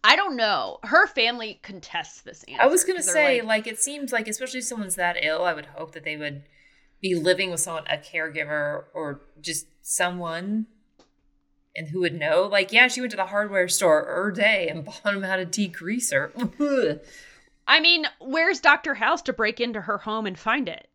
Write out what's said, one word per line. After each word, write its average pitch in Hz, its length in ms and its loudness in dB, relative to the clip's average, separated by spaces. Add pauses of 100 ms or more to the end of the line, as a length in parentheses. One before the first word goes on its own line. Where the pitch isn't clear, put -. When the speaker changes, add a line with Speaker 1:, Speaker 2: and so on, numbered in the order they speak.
Speaker 1:
I 233 120 10
don't 370 200 0
know. 196 480 0
Her 320 220 6
family 226 560 -2
contests - 600 -10
this - 220 -20
answer - 180 -2
Speaker 2:
I 240 40 8
was 359 180 4
gonna 370 160 -2
Speaker 1:
'cause 294 60 -4
they're 262 80 -2
Speaker 2:
say, 277 260 4
Speaker 1:
like 220 240 0
Speaker 2:
like, - 20 -8
it 220 120 -10
seems 285 340 -4
like, 220 160 -2
especially 254 320 -6
if 247 60 -10
someone's 208 300 -6
that 175 260 0
ill, 160 220 0
I 175 100 2
would 147 120 -10
hope 160 260 -14
that 147 120 -16
they 151 120 -6
would 143 280 -8 (580)
be 185 120 0
living 180 360 2
with 170 100 -6
someone, 160 260 -6
a 143 120 0
caregiver, 147 880 -4 (100)
or 147 280 -8 (180)
just - 260 -8 (160)
someone, 180 840 -2 (1120)
and 160 120 -10
who 175 120 -4
would 170 140 0
know. 160 300 2
Like, 196 280 0
yeah, 240 160 8
she 247 120 -4
went 247 120 -2
to 202 40 -8
the 190 100 -2
hardware 196 420 0
store 175 400 4
er 190 240 -2
day 196 360 2
and 160 160 -8
<laughs> - 0 -
bought 202 300 -4
him 196 100 -4
out 190 160 -2
a 180 60 -4
degreaser. 202 1500 -2 (260)
<laughs> - 400 -20
Speaker 1:
I 302 140 8
mean, 320 260 4 (140)
where's 320 400 0
Doctor 294 340 4
House 240 280 0
to 254 100 -4
break 220 280 -2
into 233 220 -4
her 202 160 -4
home 214 280 -6
and 185 120 -8
find 233 300 -2
it? - 260 -14